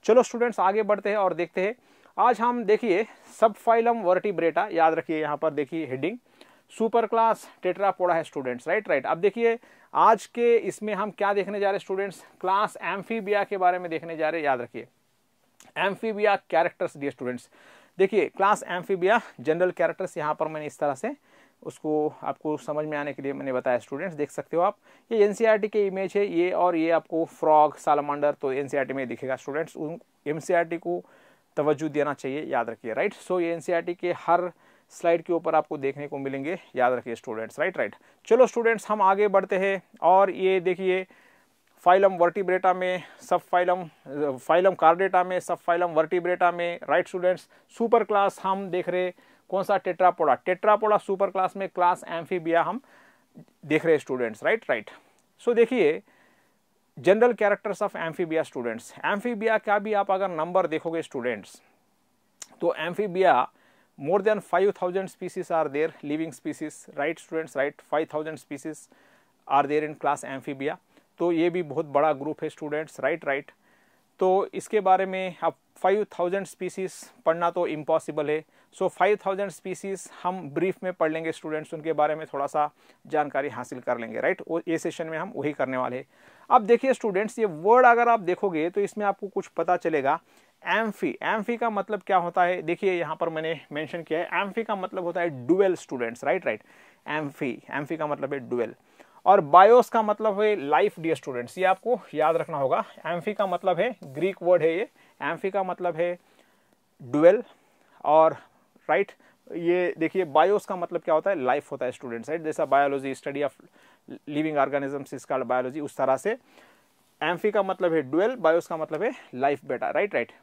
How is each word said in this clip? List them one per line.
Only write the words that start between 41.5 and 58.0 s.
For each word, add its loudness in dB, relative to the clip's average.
फाइलम 8
vertebrata 2
में, -4
सब 0
फाइलम, 2
फाइलम 4
chordata 4
में, -2
सब -4
फाइलम 0
vertebrata 2
में, -4
राइट 2
स्टूडेंट्स। -2
सुपर 4
क्लास 0
हम -2
देख -2
रहे 0
हैं -4
कौन -2
सा? 2
tetrapoda। 4
tetrapoda 4
सुपर -2
क्लास -2
में -6
क्लास 0
amphibia 0
हम -6
देख 2
रहे 4
हैं 4
स्टूडेंट्स, -6
राइट, 0
राइट। -2
So 0
देखिए 4
general 4
characters 0
of -4
amphibia -4